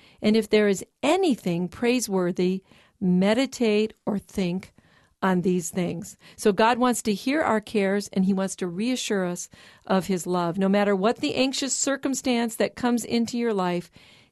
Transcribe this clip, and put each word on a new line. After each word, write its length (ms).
and 140
if 140
there 180
is 160
anything 640
praiseworthy, 960
meditate 960
or 120
think 560
on 200
these 280
things." 480
So 160
God 280
wants 240
to 100
hear 280
our 200
cares, 500
and 140
he 80
wants 240
to 100
reassure 580
us 240
of 220
his 180
love. 320
No 100
matter 280
what 240
the 160
anxious 380
circumstance 840
that 200
comes 300
into 320
your 160
life, 380